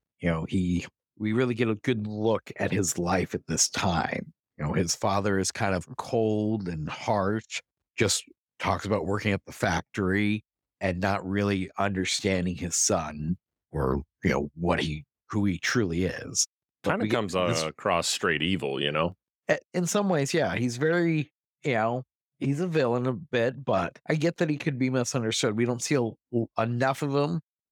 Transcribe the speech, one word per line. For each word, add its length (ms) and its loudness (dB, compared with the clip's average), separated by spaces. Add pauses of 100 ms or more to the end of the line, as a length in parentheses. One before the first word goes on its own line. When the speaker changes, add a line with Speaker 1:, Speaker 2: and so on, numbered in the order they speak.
(200)
Speaker 1:
you 120 0
know, 180 -2
he, 380 0 (280)
we 180 -2
really 200 2
get 160 0
a 60 0
good 320 -2
look 500 -2
at 140 -2
his 260 0
life 380 0
at 100 -6
this 240 0
time. 640 -2 (240)
You 80 -6
know, 80 -2
his 220 0
father 420 0
is 140 0
kind 240 0
of 100 -4 (120)
cold 680 0
and 220 -6
harsh, 720 -2 (340)
just 280 2 (340)
talks 280 -2
about 200 0
working 260 0
at 140 -2
the 80 -18
factory 920 0 (380)
and 180 0
not 260 0
really 520 0
understanding 760 0
his 200 -6
son 640 0 (340)
or, 300 0 (200)
you 100 2
know, 240 0
what 260 0
he, 240 -4 (240)
who 160 0
he 120 2
truly 460 0
is. 440 -2 (360)
But 60 0
Speaker 2:
Kinda 140 0
Speaker 1:
we 60 0
get 60 2
Speaker 2:
comes 180 -2
Speaker 1:
this 300 2
Speaker 2:
across 440 0
straight 340 0
evil, 400 0
you 100 0
know? 240 0 (320)
Speaker 1:
I, 120 2 (140)
in 120 0
some 240 0
ways, 240 2
yeah. 220 2
He's 200 0
very, 560 2 (320)
you 100 0
know, 300 0 (360)
he's 200 0
a 80 0
villain 400 2
a 60 0
bit, 500 0
but 340 0 (120)
I 60 4
get 220 0
that 120 0
he 80 0
could 200 -2
be 120 2
misunderstood. 640 0
We 80 2
don't 180 0
see 140 0
a, 680 -2
enough 400 0
of 140 -2
him 240 2 (320)